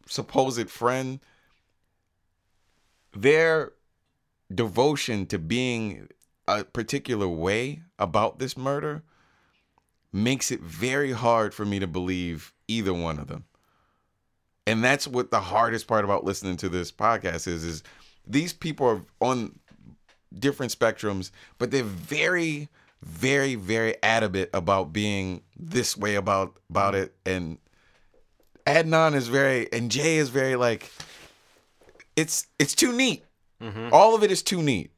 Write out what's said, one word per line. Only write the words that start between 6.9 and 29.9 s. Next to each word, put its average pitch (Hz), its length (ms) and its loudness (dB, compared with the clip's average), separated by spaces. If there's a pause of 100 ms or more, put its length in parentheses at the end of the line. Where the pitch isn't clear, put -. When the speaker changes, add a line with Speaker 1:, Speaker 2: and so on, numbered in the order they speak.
Speaker 1:
way 110 540 -2 (160)
about 104 400 0
this 131 180 -6
murder 147 460 -4 (1120)
makes 120 380 0
it 127 100 -6
very 127 520 -2
hard 113 420 2
for 107 100 -6
me 101 140 -2
to 95 80 -4
believe 87 640 -4 (160)
either 107 260 -2
one 82 240 -4
of 71 100 -12
them. - 160 -12 (1200)
And 110 160 0
that's 135 240 2
what 123 240 -4
the 110 100 0
hardest 113 460 0
part 107 180 2
about 101 200 0
listening 92 340 -4
to 95 100 -4
this 87 220 -6
podcast 98 560 -2
is, 82 180 -6
is 82 180 -10 (440)
these 156 260 -2
people 147 340 -4
are 107 160 2 (180)
on 120 380 -2 (800)
different 135 380 -2
spectrums, 104 540 -2 (280)
but - 120 -2
they're 135 120 0
very, 147 880 -4 (340)
very, 135 540 0
very 110 460 -2
adamant 104 520 2
about 92 380 0
being 98 500 -4 (140)
this 110 400 -4
way 104 180 -2
about, 98 420 -2 (140)
about 98 240 0
it. 95 200 -4 (120)
And 90 320 -4 (1080)
Adnan 160 480 4
is 127 140 0
very, 131 440 2
and 117 180 -2